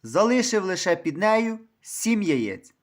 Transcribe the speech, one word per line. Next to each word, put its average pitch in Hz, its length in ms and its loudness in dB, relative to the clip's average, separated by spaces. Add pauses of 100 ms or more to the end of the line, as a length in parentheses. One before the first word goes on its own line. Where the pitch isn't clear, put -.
Залишив 220 600 2
лише 180 320 0
під 160 220 -6
нею 220 400 0 (220)
сім 220 420 -2
яєць. 117 600 -2